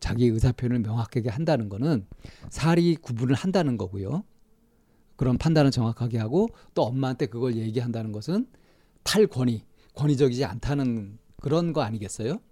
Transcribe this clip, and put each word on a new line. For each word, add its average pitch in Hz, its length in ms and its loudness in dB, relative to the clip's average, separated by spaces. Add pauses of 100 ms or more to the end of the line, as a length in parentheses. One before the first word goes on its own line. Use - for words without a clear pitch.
자기 117 260 2
의사 117 260 4
표현을 123 280 -2
명확하게 113 500 -2
한다는 131 380 0
거는 107 380 -2 (440)
사리 170 460 2
구분을 127 380 -2
한다는 170 420 0
거고요. 98 480 -4 (920)
그런 123 200 2
판단을 151 340 4
정확하게 117 480 0
하고 143 300 0 (260)
또 170 100 2
엄마한테 131 420 -2
그걸 120 300 -2
얘기한다는 113 560 -4
것은 160 340 -4 (580)
탈권위, 127 600 2 (300)
권위적이지 135 500 2
않다는 113 720 -4 (220)
그런 165 320 0
거 147 100 0
아니겠어요? 110 560 -4 (140)